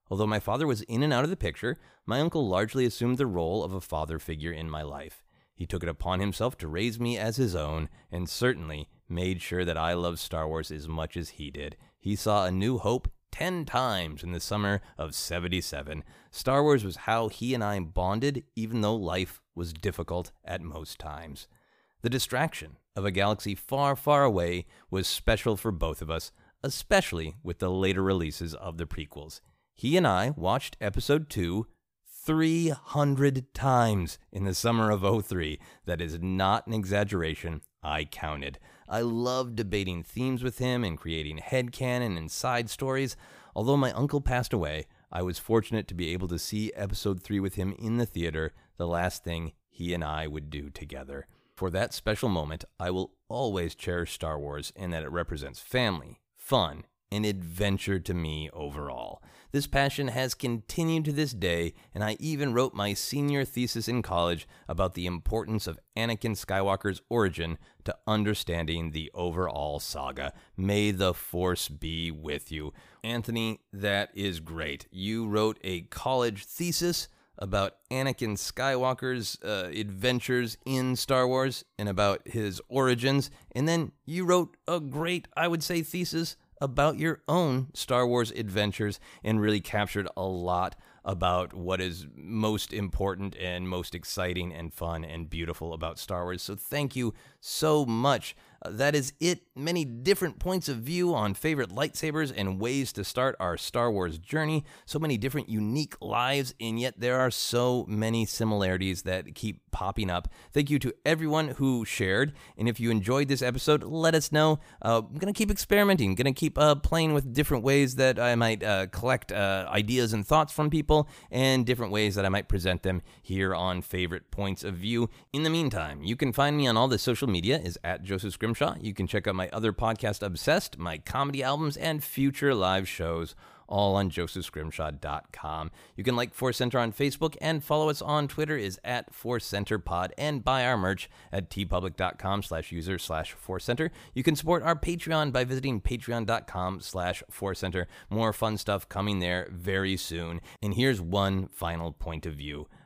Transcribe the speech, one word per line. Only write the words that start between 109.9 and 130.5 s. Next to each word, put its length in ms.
up. 200
Thank 180
you 80
to 160
everyone 440
who 360
shared, 500
and 120
if 100
you 140
enjoyed 340
this 160
episode, 400
let 320
us 160
know. 300
Uh, 240
I'm 140
gonna 140
keep 180
experimenting, 640
gonna 180
keep, 240
uh, 200
playing 360
with 220
different 300
ways 320
that 240
I 160
might, 260
uh, 240
collect, 460
uh, 360
ideas 440
and 120
thoughts 280
from 180
people, 380
and 360
different 240
ways 240
that 100
I 40
might 200
present 340
them 200
here 320
on 280
Favorite 480
Points 320
of 140
View. 340
In 100
the 80
meantime, 540
you 100
can 180
find 240
me 120
on 80
all 100
the 120
social 300
media 300
is 240
at 200
Joseph 320
Scrimshaw. 440
You 140
can 140
check 200
out 80
my 140
other 240
podcast, 500
Obsessed, 540